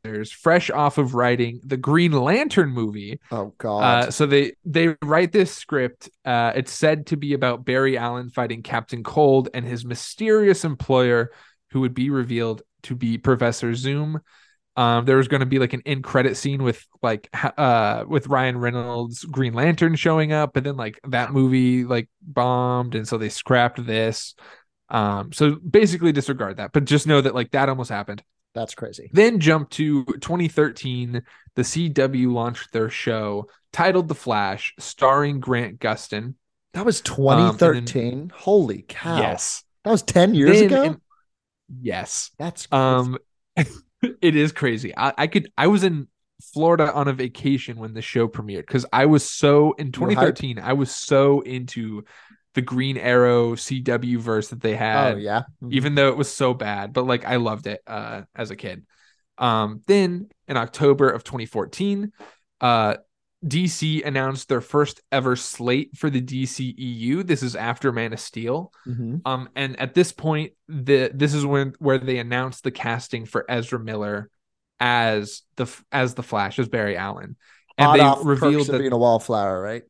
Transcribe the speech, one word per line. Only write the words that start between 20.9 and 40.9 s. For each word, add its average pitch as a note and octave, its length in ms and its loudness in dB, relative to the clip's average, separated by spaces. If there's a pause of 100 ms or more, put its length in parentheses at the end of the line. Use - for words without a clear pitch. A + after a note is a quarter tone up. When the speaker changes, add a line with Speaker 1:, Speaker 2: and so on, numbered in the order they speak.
Speaker 1:
that B2 240 -2
movie, B2+ 520 2
like, A#2+ 240 -2 (140)
bombed, B2 720 -2
and A2 120 -6
so A#2 120 -4
they G#2+ 100 -4
scrapped A#2+ 580 0
this. A2 480 -4 (540)
Um, G#2 440 -2
so D3+ 240 2
basically E3+ 560 2
disregard A#2+ 440 -4
that, G2+ 160 -10
but D3 140 4
just D3 200 2
know D3 140 6
that, C3 140 2
like, B2 160 -4
that C#3 180 2
almost B2+ 220 -4
happened. G2+ 320 -8 (320)
Speaker 2:
That's A2+ 200 -8
crazy. - 380 -14
Speaker 1:
Then G#3+ 280 6
jump D#3 300 4
to D3 340 0
twenty E3+ 440 -4
thirteen, B2 760 -2 (320)
the B2 100 0
C E3+ 240 -2
W C3 440 2
launched A#2+ 400 -6
their A2 180 -2
show G#2 580 -4 (240)
titled F3 360 2
The D#3 60 -6
Flash, G2+ 640 -4
starring C#3 600 2
Grant A#2+ 400 -2
Gustin. A2 540 -6 (400)
Speaker 2:
That F#3 100 -6
was - 160 0
Speaker 1:
Um, - 60 -8
and C3+ 340 4
then A2 140 6
Speaker 2:
twenty - 40 -6
thirteen? B2 760 0
Holy C3+ 520 2
cow. E3 320 -6
Speaker 1:
Yes. - 460 -4 (200)
Speaker 2:
That G#3 80 0
was G#3+ 100 2
ten F#3+ 320 4
years D#3+ 260 8
Speaker 1:
Then G#3 60 8
Speaker 2:
ago? C4+ 160 4
Speaker 1:
in, D#3+ 180 -2 (800)